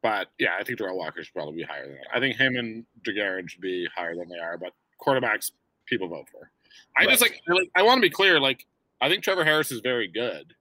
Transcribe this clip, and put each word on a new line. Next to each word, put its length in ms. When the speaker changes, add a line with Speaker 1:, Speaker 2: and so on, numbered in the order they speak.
Speaker 1:
But, 240
yeah, 200
I 40
think 160
Darrell 180
Walker 260
should 100
probably 220
be 80
higher 240
than 80
that. 200
I 40
think 180
him 180
and 300
Jagarin 440
should 120
be 340
higher 200
than 140
they 80
are, 200
but 160
quarterbacks, 500
people 220
vote 240
for. 200
I 100
just, 140
Speaker 2:
Right. 100
Speaker 1:
like, 180
I, 40
like, 220
I 60
wanna 200
be 80
clear, 300
like, 260
I 80
think 140
Trevor 200
Harris 280
is 80
very 280
good. 540